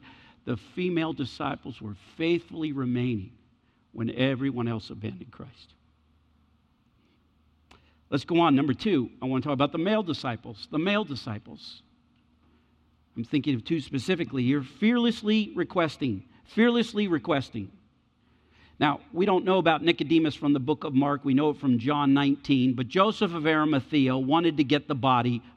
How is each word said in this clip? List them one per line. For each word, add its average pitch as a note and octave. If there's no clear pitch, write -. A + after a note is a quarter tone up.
The B2+
female E3
disciples C#3+
were G#2
faithfully E3
remaining B2
when A2+
everyone B2+
else A2+
abandoned G#2
Christ. -
Let's C#3+
go E3+
on. E3
Number C#3
two, D3
I -
want C3
to D3+
talk D3
about C#3
the E3+
male G#3
disciples. A#2+
The D3+
male G3+
disciples. G#2+
I'm A#2
thinking D3
of A2+
two E3
specifically C3+
here. C3+
Fearlessly A3
requesting. D3+
Fearlessly A3+
requesting. C#3
Now, D3
we F3
don't F3
know F#3+
about E3
Nicodemus D#3+
from C#3+
the C#3+
book C#3
of D3+
Mark. C#3+
We C#3
know D3+
it D3
from C3
John C#3
nineteen. C#3
But B2
Joseph F#3+
of D#3+
Arimathea D3+
wanted D3+
to D3+
get C#3+
the D3+
body B2